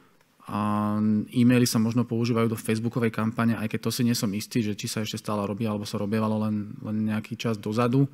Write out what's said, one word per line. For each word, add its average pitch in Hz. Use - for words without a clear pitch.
A 104
e-maily 123
sa 120
možno 113
používajú 117
do 110
facebookovej 113
kampane, 113
aj 110
keď -
to 117
si -
nie 117
som 101
istý, 107
že 104
či 113
sa 110
ešte 110
stále 104
robí, 101
alebo 104
sa -
robievalo 107
len, 104
len 107
nejaký 107
čas 113
dozadu. 120